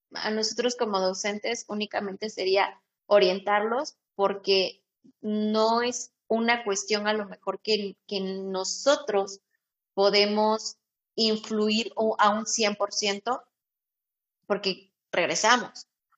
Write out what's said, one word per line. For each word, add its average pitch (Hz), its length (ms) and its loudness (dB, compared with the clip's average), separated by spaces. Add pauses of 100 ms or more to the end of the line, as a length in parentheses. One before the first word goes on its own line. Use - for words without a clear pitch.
(140)
a - 180 -4
nosotros 220 440 -2
como 208 240 -2
docentes 208 680 -2
únicamente 208 600 -6
sería 190 520 0 (240)
orientarlos, 202 920 2 (180)
porque 196 680 0 (380)
no 214 600 2
es 247 320 -4 (140)
una 233 380 2
cuestión 208 420 -2
a 214 60 2
lo 208 120 -2
mejor 190 360 -8
que, 208 440 -2
que 202 140 -4
nosotros 190 1200 -2 (520)
podemos 208 840 2 (380)
influir 214 800 0
o 220 240 0
a 208 180 6
un 220 80 -6
cien 208 300 0
por 202 160 -4
ciento, 208 520 -4 (1000)
porque 196 480 -4 (180)
regresamos. 190 760 0 (300)